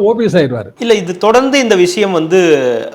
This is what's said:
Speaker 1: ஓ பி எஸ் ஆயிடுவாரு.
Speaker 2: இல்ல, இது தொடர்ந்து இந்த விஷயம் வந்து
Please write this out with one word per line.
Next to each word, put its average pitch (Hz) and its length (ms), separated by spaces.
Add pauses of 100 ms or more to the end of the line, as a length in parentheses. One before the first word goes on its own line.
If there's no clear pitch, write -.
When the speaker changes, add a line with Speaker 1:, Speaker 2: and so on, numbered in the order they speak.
Speaker 1:
ஓ 233 140
பி 226 80
எஸ் 165 140
ஆயிடுவாரு. 120 280 (140)
Speaker 2:
இல்ல, 226 180
இது 175 240
தொடர்ந்து 262 400
இந்த 208 180
விஷயம் 190 360
வந்து 165 200 (540)